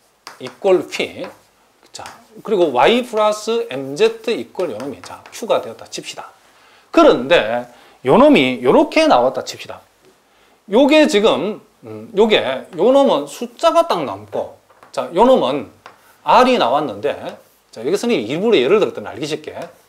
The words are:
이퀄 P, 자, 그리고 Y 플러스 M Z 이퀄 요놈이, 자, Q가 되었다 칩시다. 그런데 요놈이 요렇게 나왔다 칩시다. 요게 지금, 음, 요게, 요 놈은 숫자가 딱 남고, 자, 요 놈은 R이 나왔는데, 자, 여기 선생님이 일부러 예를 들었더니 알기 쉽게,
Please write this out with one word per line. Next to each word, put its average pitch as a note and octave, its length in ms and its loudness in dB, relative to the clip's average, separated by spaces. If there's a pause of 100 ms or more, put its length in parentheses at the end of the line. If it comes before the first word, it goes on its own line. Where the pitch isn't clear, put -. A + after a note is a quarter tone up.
(400)
이퀄 E3+ 480 0
P, A2 400 -8 (640)
자, - 120 -20 (380)
그리고 F3 300 0
Y E3+ 320 2
플러스 G#3+ 640 -4
M C3+ 260 -10
Z A3 320 0
이퀄 E3+ 440 -6
요놈이, A#2+ 300 -12
자, - 300 -20
Q가 F#3+ 300 -2
되었다 A2+ 240 -14
칩시다. - 460 -16 (600)
그런데 C3 760 2 (380)
요놈이 C#3+ 580 4
요렇게 D4 440 2
나왔다 B2 360 2
칩시다. - 380 -16 (880)
요게 C#4+ 360 4
지금, F#3 540 0 (220)
음, A2 320 -16
요게, C3+ 520 0 (100)
요 G#3 140 2
놈은 G#3 360 2
숫자가 D#4+ 600 -2
딱 F3 180 -4
남고, G#2 520 -10 (340)
자, B2+ 220 -8
요 G3 120 4
놈은 C#3+ 440 0 (540)
R이 A#3+ 340 4
나왔는데, C3+ 800 -2 (320)
자, - 120 -18
여기 C3 100 -4
선생님이 G3 320 -2
일부러 E3+ 340 0
예를 D3+ 220 2
들었더니 A#2+ 280 -4
알기 G2+ 180 -10
쉽게, D3+ 340 -10 (300)